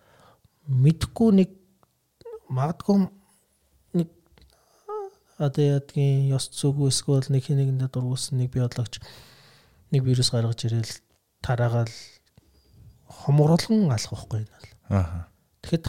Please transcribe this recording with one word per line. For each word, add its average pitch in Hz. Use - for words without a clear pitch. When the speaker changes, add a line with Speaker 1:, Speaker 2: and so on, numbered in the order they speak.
Speaker 1:
Мэдхгүй 156
нэг, 190
магадгүй 170
нэг, 165
одоо 147
яа 143
гэдгийг, 139
ёс 131
зүгөө 139
эсвэл 135
нэг 131
хин 139
нэгэндээ 131
дургуулсан 127
нэг 127
биологч 120
нэг 139
вирус 123
гаргаж 113
ирээл 113
тараагаал 117
хомруулган 160
алах -
байхгүй -
энэ -
бол. -
Speaker 2:
Аха. 87
Speaker 1:
Тэгэхэд 165